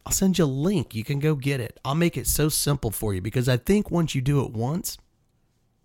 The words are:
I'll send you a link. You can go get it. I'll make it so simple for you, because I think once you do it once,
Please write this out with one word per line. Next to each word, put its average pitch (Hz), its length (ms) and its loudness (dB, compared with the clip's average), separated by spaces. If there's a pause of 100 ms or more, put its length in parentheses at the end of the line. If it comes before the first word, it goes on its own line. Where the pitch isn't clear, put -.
I'll - 80 -8
send 190 240 4
you 170 80 4
a - 20 4
link. 143 480 0
You 113 80 -4
can 139 160 -4
go 151 160 2
get 139 260 -2
it. - 220 -10
I'll 135 120 -2
make 165 240 2
it 120 80 -6
so 151 240 2
simple 143 400 0
for 104 240 -4
you, 92 80 -4
because 120 260 -2
I 123 80 4
think 202 340 2
once 170 240 0
you 139 60 -2
do 135 240 2
it - 80 -6
once, 127 460 -4 (880)